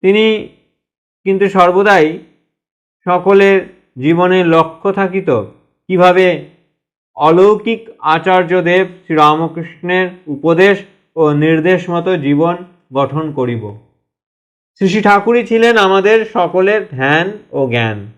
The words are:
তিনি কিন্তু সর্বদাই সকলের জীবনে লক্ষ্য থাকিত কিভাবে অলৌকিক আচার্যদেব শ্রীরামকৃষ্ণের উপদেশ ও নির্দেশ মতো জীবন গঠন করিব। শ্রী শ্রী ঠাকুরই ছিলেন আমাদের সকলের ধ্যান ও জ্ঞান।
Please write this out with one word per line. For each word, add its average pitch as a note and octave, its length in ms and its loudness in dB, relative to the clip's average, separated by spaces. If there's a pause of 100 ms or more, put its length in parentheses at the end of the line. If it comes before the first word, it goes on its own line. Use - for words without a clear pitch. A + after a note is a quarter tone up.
তিনি G#3+ 480 0 (760)
কিন্তু F#3+ 240 0
সর্বদাই F#3 680 2 (840)
সকলের F#3+ 640 2 (320)
জীবনে F3 460 0
লক্ষ্য E3 480 0
থাকিত F#3+ 380 -4 (560)
কিভাবে F3+ 640 2 (680)
অলৌকিক G3+ 760 2 (100)
আচার্যদেব F3 880 0 (180)
শ্রীরামকৃষ্ণের E3 1040 -2 (180)
উপদেশ E3 580 0 (320)
ও D#3 160 2
নির্দেশ D#3+ 580 0
মতো F3 260 -2
জীবন D3+ 400 0 (360)
গঠন C#3 400 -4
করিব। A#2 460 -6 (960)
শ্রী F#3+ 140 -2
শ্রী G3+ 140 -2
ঠাকুরই G#3 440 2
ছিলেন A3+ 300 2
আমাদের G3+ 480 2
সকলের F#3+ 680 -2
ধ্যান D#3 480 -2 (120)
ও C3+ 180 -4
জ্ঞান। A2+ 500 -6